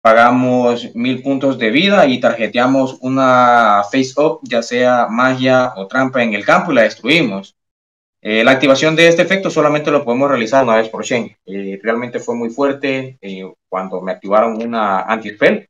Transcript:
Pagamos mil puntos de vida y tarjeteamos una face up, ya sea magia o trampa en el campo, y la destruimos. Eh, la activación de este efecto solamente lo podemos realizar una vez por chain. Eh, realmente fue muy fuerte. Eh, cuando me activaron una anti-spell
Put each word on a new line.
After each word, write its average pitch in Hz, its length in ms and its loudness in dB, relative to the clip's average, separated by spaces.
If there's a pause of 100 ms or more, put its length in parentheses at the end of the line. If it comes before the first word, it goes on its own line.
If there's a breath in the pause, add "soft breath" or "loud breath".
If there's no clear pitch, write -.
Pagamos 120 920 2
mil 127 280 -4
puntos 135 360 -2
de 113 120 0
vida 185 360 4
y 127 140 0
tarjeteamos 123 800 0
una 123 880 4
face 131 260 -2
up, 160 280 0
ya 117 180 -2
sea 123 480 0
magia 127 680 2
o 95 100 -10
trampa 131 360 -2
en 113 120 -2
el 101 120 -6
campo, 175 260 2
y 135 40 2
la 117 60 6
destruimos. 110 760 -2 (640)
Eh, 110 220 -2
la 123 100 4
activación 139 440 2
de 170 120 4
este 170 140 2
efecto 185 260 -2
solamente 151 420 0
lo 143 140 0
podemos 127 240 -2
realizar 131 360 0
una 113 120 2
vez 113 120 0
por 107 160 -10
chain. 117 320 -6 (100)
Eh, 98 360 -10
realmente 117 380 -4
fue 120 140 -8
muy 117 160 -6
fuerte. 135 680 -6
Eh, 95 240 -12 (240)
cuando 92 320 -8
me 92 120 -8
activaron 110 500 0
una 107 400 -2
anti-spell 113 680 -2